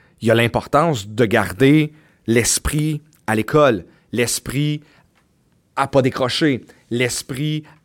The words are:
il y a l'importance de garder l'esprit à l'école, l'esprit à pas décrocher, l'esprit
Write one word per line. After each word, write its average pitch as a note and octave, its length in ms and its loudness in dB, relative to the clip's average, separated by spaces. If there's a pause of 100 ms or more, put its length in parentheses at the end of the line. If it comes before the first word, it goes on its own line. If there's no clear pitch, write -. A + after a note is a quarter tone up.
(220)
il A2 60 -4
y A2+ 40 4
a A2 40 4
l'importance A#2 760 0
de A2 160 0
garder C3+ 640 2 (380)
l'esprit D3 720 -2 (240)
à A2 100 -2
l'école, A2 500 2 (260)
l'esprit C#3 720 -4 (960)
à C3+ 100 0
pas C3+ 140 2
décrocher, C3 640 -2 (240)
l'esprit C#3+ 720 -4 (220)